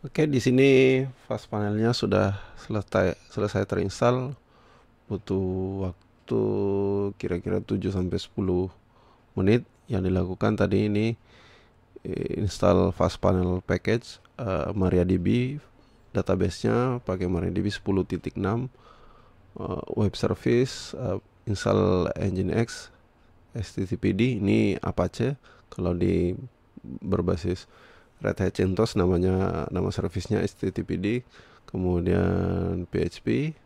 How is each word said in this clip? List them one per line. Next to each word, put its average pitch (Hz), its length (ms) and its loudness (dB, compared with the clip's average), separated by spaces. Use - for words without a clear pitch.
Oke, 156 240 0
di 139 160 2
sini 131 280 6
fast 113 200 -6
panelnya 107 440 0
sudah 98 440 2
selesai, 98 600 0
selesai 101 360 -2
terinstall. 120 680 0
Butuh 95 800 -4
waktu - 540 -4
kira-kira 92 400 -2
tujuh 95 320 -2
sampai 92 240 -2
sepuluh 92 520 -2
menit. 101 280 2
Yang 92 240 0
dilakukan 92 480 0
tadi 101 280 2
ini, 110 280 0
eh, - 400 -4
install 92 520 4
fast 87 280 0
panel 90 400 2
package, 101 560 -2
eh, 95 400 -4
Maria 92 280 4
D 92 120 4
B, 120 400 0
database-nya 113 960 0
pakai 92 160 -4
Maria 90 280 0
D 92 120 -2
B 101 80 -2
sepuluh 95 320 0
titik - 320 -6
enam, 110 320 -2
eh, 95 220 -6
web 104 200 2
service, - 800 0
eh, 101 240 -4
install 98 720 2
Nginx, 95 720 -2
S - 220 -8
T 98 100 -4
T 90 160 -4
P 95 140 2
D, 117 240 2
ini 101 420 2
Apache. 92 560 -2
Kalau 90 240 -2
di 87 400 0
berbasis 90 640 -2
Red 101 160 -2
Hat 92 160 0
centos 95 480 0
namanya, 90 720 2
nama 92 160 -2
servisnya 95 560 -2
S - 100 -4
T - 160 -4
T 90 140 -6
P 90 160 -4
D, 95 60 -2
kemudian 90 1200 0
P - 140 -18
H - 240 -4
P 131 260 0